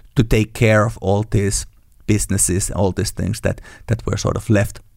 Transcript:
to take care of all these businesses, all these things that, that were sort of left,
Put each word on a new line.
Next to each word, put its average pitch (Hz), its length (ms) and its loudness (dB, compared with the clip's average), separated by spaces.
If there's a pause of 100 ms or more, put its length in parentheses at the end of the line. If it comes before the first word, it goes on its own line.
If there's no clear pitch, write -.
(160)
to 123 80 4
take 110 300 2
care 107 300 4
of 107 140 -4
all 101 240 0
these 101 440 -2 (420)
businesses, 98 600 0
all 95 200 0
these 92 220 -4
things 90 300 -4
that, - 180 -2 (260)
that - 180 -2
were 101 120 -2
sort - 200 -2
of - 140 -2
left, 107 300 0 (160)